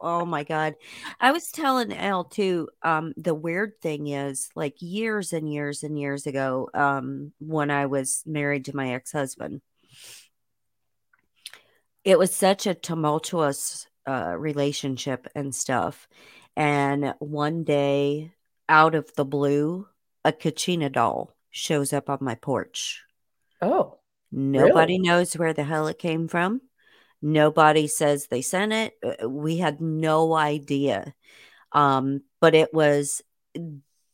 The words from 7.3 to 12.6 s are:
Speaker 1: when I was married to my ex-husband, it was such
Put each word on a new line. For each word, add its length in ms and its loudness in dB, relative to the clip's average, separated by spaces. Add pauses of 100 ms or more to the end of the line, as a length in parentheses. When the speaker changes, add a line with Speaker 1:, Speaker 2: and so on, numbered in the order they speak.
Speaker 1:
when 320 -2
I 160 0
was 380 -2
married 400 -2
to 100 -10
my 180 -4
ex-husband, 680 -6 (2500)
it 160 8
was 160 2
such 320 2